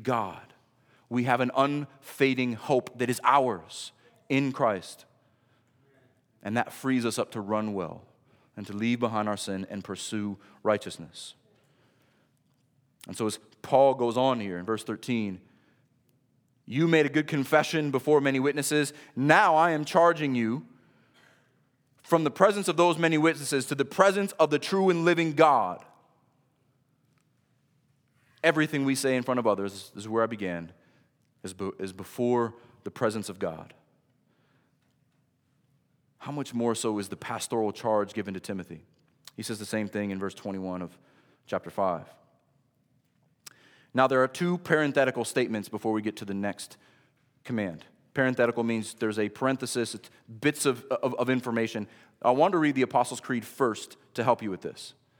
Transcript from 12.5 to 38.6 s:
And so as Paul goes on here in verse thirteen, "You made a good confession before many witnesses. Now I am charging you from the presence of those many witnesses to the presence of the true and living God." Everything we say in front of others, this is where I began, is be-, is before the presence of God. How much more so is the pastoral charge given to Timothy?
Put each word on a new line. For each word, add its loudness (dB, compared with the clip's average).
And -14
so -4
as -4
Paul 4
goes 0
on 2
here -6
in -10
verse -4
thirteen, -4
"You 0
made 6
a -4
good 0
confession 2
before 4
many 2
witnesses. 0
Now 6
I 6
am 0
charging 4
you -2
from 4
the 2
presence 4
of 0
those 6
many 2
witnesses 2
to -4
the 0
presence 2
of 4
the 2
true 2
and 0
living 2
God." 4
Everything 2
we 2
say 0
in -2
front 0
of 0
others, -2
this -12
is -12
where 0
I 2
began, -6
is -12
be-, -8
is -8
before -2
the -10
presence -2
of -12
God. -8
How -10
much -8
more 0
so -2
is -6
the -10
pastoral -4
charge -2
given -6
to -8
Timothy? -10